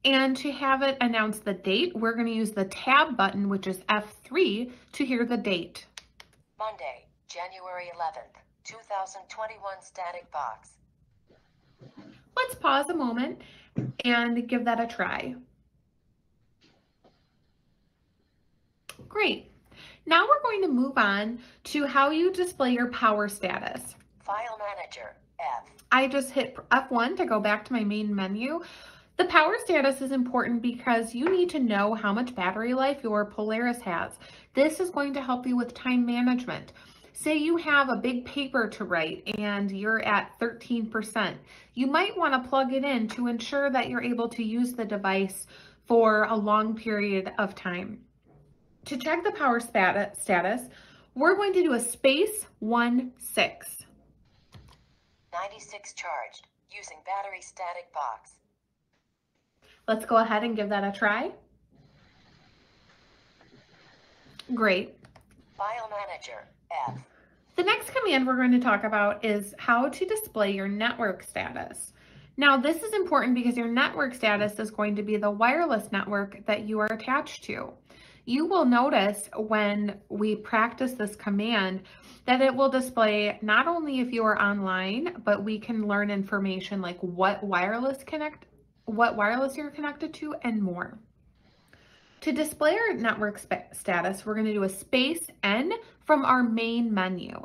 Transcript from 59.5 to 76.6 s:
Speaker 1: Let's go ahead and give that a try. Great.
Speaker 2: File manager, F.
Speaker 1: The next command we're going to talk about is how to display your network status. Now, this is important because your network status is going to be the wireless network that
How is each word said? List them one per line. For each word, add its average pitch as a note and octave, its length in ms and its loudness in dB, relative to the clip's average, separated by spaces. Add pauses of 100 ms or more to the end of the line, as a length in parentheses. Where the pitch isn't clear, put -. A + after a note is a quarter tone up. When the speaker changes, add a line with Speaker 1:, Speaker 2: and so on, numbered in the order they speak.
Speaker 1:
Let's A3 200 0
go A#3 100 4
ahead A3 280 4
and A3+ 120 -2
give G3+ 140 -4
that G3+ 120 0
a G3+ 160 -4
try. A3+ 320 0 (3250)
Great. G#3+ 420 0 (640)
Speaker 2:
File A3 320 -8
manager, F#3 580 -12 (400)
F. B2+ 100 -8 (580)
Speaker 1:
The F4 80 2
next G#4+ 300 0
command D#4+ 320 2
we're B3+ 100 2
going B3+ 160 4
to B3 80 6
talk A3+ 240 2
about G#3 380 0
is G#3 360 -2
how B3 320 2
to F#4 160 -4
display F#4 460 -2
your G3 160 -2
network G#3 540 -2
status. - 720 -10 (460)
Now, C#4 180 8
this D4+ 260 0
is G#4+ 120 -6
important C4+ 400 2
because B3 240 2
your A#3 100 -2
network C4 460 0
status G#3 440 0
is A3 120 -4
going G#3 260 -2
to G#3 60 -4
be G#3+ 160 0
the G#3 120 2
wireless A#3+ 640 2
network G3+ 540 -4
that G#3+ 200 -2